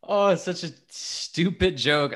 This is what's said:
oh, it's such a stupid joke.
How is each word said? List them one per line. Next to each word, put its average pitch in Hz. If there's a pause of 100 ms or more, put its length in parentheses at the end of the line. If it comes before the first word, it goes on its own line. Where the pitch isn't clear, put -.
oh, 202
it's 180
such 175
a 170 (180)
stupid -
joke. 143